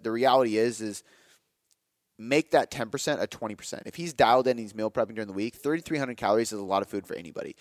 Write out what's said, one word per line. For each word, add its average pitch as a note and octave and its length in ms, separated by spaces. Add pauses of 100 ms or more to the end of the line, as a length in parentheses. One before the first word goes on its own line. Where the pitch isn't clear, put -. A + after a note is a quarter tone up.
the A2+ 80
reality B2 480
is, A2 240
is G#2 200 (1160)
make C3+ 320
that C#3 200
ten A2+ 200
percent C#3 320
a - 40
twenty G#2+ 280
percent. - 320
If - 80
he's E3+ 180
dialed B2 340
in, B2 120
he's G#2+ 160
meal A2 160
prepping A2 240
during G#2+ 120
the G2+ 60
week, G#2 220
thirty-three D#3+ 420
hundred B2+ 220
calories A2 340
is G#2+ 60
a G2+ 60
lot G2 180
of G2 60
food G2+ 180
for - 80
anybody. D#2 460